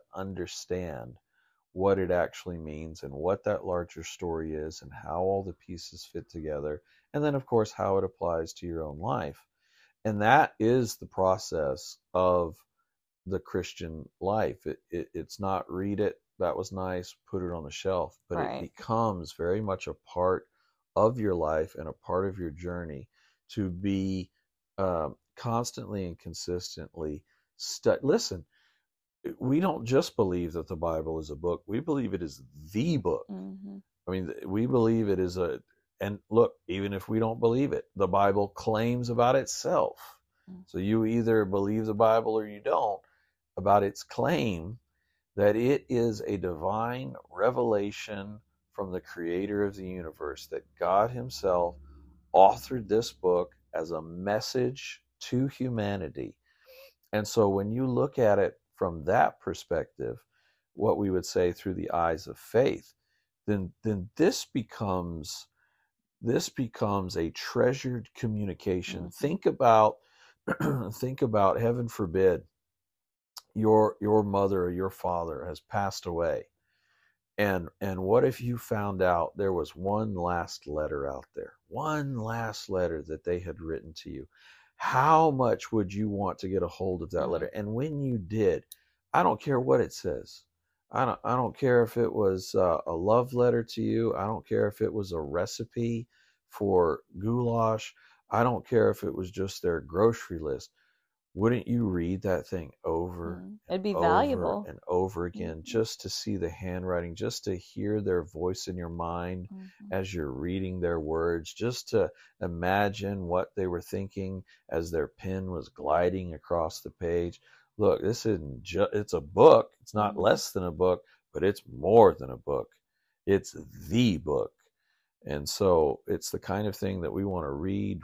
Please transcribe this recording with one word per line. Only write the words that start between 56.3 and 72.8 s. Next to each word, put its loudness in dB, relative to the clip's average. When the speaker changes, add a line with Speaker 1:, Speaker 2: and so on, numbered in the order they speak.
Speaker 1:
And 0
so 4
when 0
you -2
look 0
at 8
it 4
from -2
that 4
perspective, -4
what 2
we 0
would 0
say 2
through -6
the -6
eyes 0
of -14
faith, 0
then, -2
then -2
this 2
becomes, -6
this 0
becomes -2
a 0
treasured 0
communication. -2
Speaker 2:
Mm-hmm. -10
Speaker 1:
Think -2
about, 8
<clears throat> -2
think -4
about, 4
heaven 0
forbid, 4